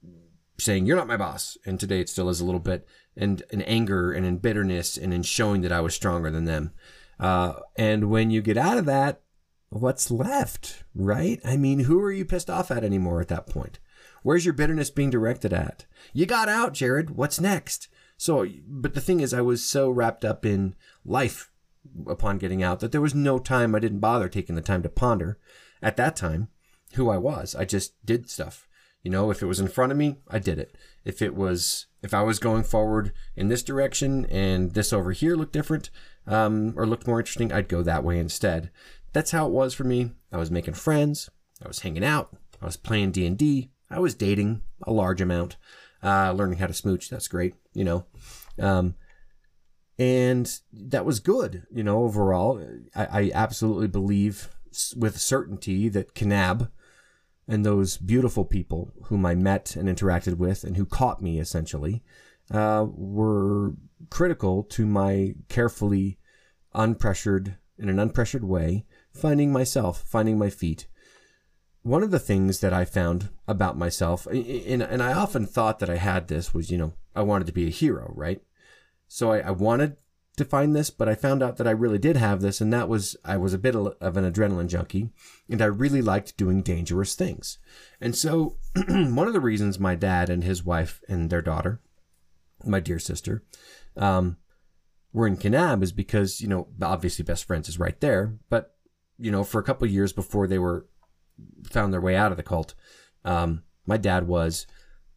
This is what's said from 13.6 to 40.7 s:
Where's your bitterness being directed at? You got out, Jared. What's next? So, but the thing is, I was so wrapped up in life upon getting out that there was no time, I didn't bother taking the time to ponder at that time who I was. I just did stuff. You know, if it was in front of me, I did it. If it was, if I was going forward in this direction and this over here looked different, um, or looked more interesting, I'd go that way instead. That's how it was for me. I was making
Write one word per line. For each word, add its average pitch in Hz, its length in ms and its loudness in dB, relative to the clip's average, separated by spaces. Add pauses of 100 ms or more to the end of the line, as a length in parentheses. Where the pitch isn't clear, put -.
Where's 165 220 4
your 175 100 2
bitterness 151 360 2
being 139 200 0
directed 113 420 0
at? - 320 -4 (280)
You 160 140 2
got 220 220 2
out, 220 260 0
Jared. 139 360 0
What's 127 300 -2
next? - 480 -2 (280)
So, 139 300 2 (200)
but 127 280 -6
the - 60 -2
thing 180 200 2
is, 123 140 0
I 123 60 0
was 120 240 2
so 135 260 2
wrapped 117 340 0
up 104 200 -2
in 98 300 2 (300)
life - 460 -2 (560)
upon 101 320 0
getting 92 240 -2
out 90 180 0
that 113 120 -4
there 151 80 2
was 147 140 2
no 139 240 4
time, 120 360 2
I 107 40 4
didn't 104 220 0
bother 110 280 2
taking 87 260 -4
the 82 60 -2
time 90 220 0
to 85 60 -4
ponder 104 500 0 (440)
at - 140 0
that 131 200 0
time 87 320 -2 (460)
who 123 160 2
I 98 80 2
was. 110 360 -4
I 98 100 -2
just 95 300 -4 (100)
did 113 240 0
stuff. - 380 -10 (360)
You 90 100 -6
know, 101 180 2
if 98 120 -2
it 101 40 -2
was 92 140 0
in 95 80 0
front 127 240 2
of 143 60 0
me, 147 180 2 (120)
I 110 120 -2
did 90 180 -2
it. - 180 -10 (280)
If - 180 -6
it 87 120 -2
was, 90 520 -2 (160)
if 101 100 -6
I 101 100 2
was 107 180 0
going 113 240 2
forward 107 480 2 (240)
in 98 120 0
this 120 140 0
direction 135 640 0
and 92 480 0
this 107 180 0
over 95 200 0
here 165 240 2
looked 156 160 -4
different, 151 380 -2 (360)
um, 107 500 2
or 113 100 0
looked 117 200 -2
more 117 140 2
interesting, 113 320 -2
I'd 104 160 0
go 85 140 0
that 80 200 0
way 85 160 0
instead. 85 520 -2 (420)
That's 156 180 0
how 156 160 0
it 87 60 0
was 131 200 2
for 131 120 -6
me. 123 260 0 (220)
I 92 40 -6
was 82 140 -2
making 85 240 -2